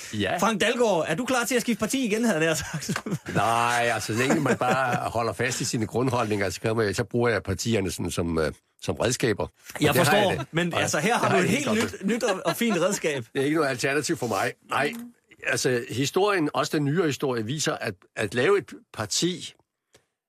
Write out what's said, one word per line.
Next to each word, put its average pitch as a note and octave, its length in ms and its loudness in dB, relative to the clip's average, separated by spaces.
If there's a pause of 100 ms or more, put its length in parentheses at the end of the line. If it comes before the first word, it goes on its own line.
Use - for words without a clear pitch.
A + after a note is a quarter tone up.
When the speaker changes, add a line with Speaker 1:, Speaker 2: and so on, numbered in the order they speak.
(140)
Speaker 1:
ja, G#2+ 40 -4
ja. G#2 200 0
Speaker 2:
Frank G3 240 0
Dalgaard, G#3+ 460 2
er D#3+ 80 -2
du B3 100 -2
klar A#3+ 200 0
til B3+ 100 0
at A#3 60 2
skifte A#3 180 -2
parti C4 260 0
igen, A3 200 0
havde E3 200 2
jeg D#3+ 120 2
sagt? - 480 -6 (120)
<laughs> - 180 -8
Speaker 1:
Nej, A#2 580 2
altså, A2 200 -4
så A2 60 0
længe C3+ 220 2
man C3 160 2
bare B2+ 520 0
holder A2+ 240 -2
fast A#2+ 280 -2
i C3+ 40 -4
sine G#2+ 220 -2
grundholdninger, A2 600 0
så - 120 -8
kan A2+ 140 0
man, G#2+ 180 2
så A#2+ 100 -2
bruger A#2+ 260 0
jeg G#2+ 140 0
partierne G2 480 0
sådan F2 200 -4
som, E2+ 280 0
øh, D2+ 120 2 (300)
som E2+ 140 -4
redskaber. A2+ 480 0
Og - 80 -6 (220)
Speaker 2:
Jeg - 60 -10
Speaker 1:
det D3 80 4
har D3 60 4
Speaker 2:
forstår, F3 380 4
Speaker 1:
jeg C#3 80 -2
det. - 120 -8
Speaker 2:
men E3 220 -2
Speaker 1:
Og - 80 0
Speaker 2:
altså, D#3 180 0
her G#3 180 2
har - 120 2
Speaker 1:
det - 20 2
Speaker 2:
du - 40 4
Speaker 1:
har F#3 80 4
Speaker 2:
et E3+ 60 2
Speaker 1:
jeg A#3 80 2
Speaker 2:
helt A3+ 240 0
Speaker 1:
helt A#3 220 -4
Speaker 2:
nyt, G#3 120 2
nyt A#3 80 -2
og, G3 220 0
og E3 100 0
fint A#3 260 2
redskab. E3 460 0
Speaker 1:
<laughs> - 60 -20
Det C#3 80 0
er C3+ 40 2
ikke D3+ 100 2
noget D3 140 2
alternativ C#3 480 0
for B2 100 -4
mig. A2 260 0 (160)
Nej, D3 240 0 (540)
altså, B2+ 420 0
historien, D#3 640 0
også D3 240 0
den D3 80 0
nyere D#3+ 200 2
historie, B2+ 400 -2
viser, D3 280 -2
at, A2+ 200 -4 (220)
at G#2+ 180 -4
lave F3 240 4
et - 160 -6 (200)
parti - 600 -4 (760)